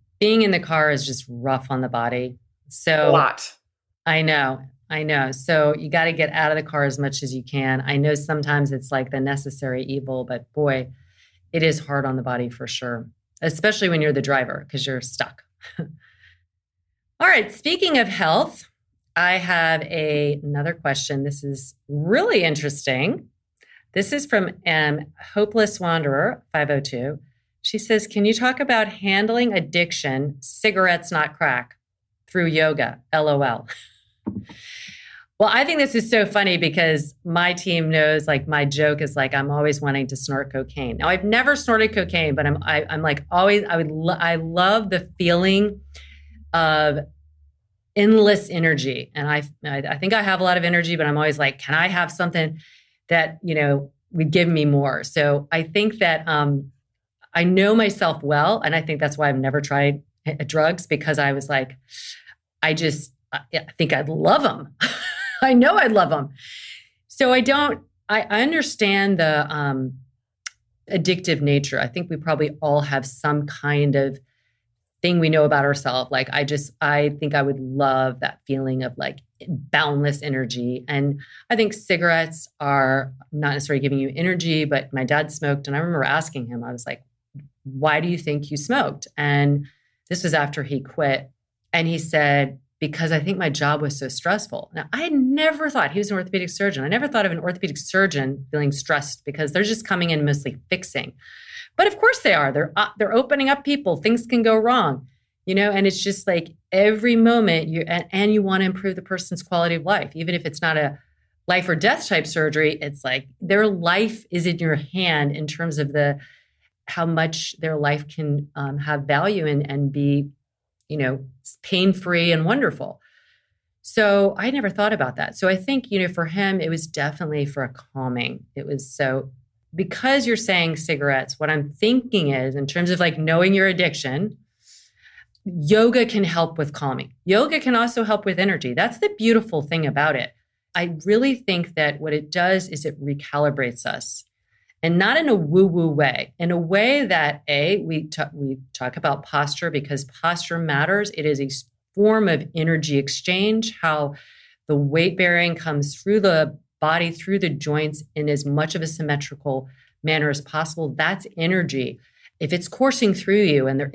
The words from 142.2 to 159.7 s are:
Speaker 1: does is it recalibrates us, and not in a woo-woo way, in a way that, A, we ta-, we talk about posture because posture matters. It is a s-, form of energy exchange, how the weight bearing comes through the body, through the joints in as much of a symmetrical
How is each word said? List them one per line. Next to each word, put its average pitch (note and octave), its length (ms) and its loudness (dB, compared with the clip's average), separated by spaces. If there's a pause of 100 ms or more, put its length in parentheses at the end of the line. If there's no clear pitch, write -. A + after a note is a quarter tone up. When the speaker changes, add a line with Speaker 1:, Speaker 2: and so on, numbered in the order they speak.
Speaker 1:
does F#3 380 0
is D3 180 -10
it D3 160 -8
recalibrates C#3+ 840 -2
us, - 400 -8 (580)
and E3+ 160 2
not A3+ 180 4
in D#4+ 120 2
a A3+ 60 6
woo-woo E3+ 520 4
way, C#3+ 500 0
in E3+ 140 -2
a F3 60 0
way G#3+ 480 2
that, D3+ 420 0
A, D3+ 300 2
we D#3+ 300 -4
ta-, D3 260 -6
we C3+ 240 -6 (160)
talk B2+ 240 -8
about C#3+ 260 -2
posture D3 480 -2
because C#3 340 -6
posture E3+ 540 -4
matters. E3 520 0
It D3+ 140 -6
is C#3+ 140 0
a C#3 60 -4
s-, C3+ 200 -10 (300)
form G#3 320 4
of D#3 260 0
energy D#3+ 460 0
exchange, G3+ 840 -2
how D3+ 320 0 (540)
the D3+ 80 2
weight E3 420 2
bearing F3 380 2
comes D3 440 -4
through G#3 200 0
the D#3+ 400 2 (200)
body, E3 300 2
through F#3+ 300 -4
the F3 100 0
joints D3+ 540 -4 (100)
in D3+ 160 -2
as C#3+ 160 -2
much D3 300 -2
of D#3+ 80 -4
a D#3+ 40 -4
symmetrical C#3+ 800 -6 (360)